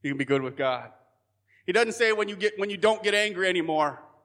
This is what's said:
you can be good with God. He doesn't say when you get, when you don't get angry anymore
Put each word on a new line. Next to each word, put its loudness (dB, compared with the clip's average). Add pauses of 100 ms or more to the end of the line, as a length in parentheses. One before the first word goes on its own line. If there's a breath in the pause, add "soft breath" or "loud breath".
you -4
can -4
be -2
good 2
with -6
God. -2 (720 soft breath)
He -2
doesn't 4
say 2
when -2
you -10
get, -2
when -2
you -6
don't 2
get 0
angry 0
anymore 0 (240)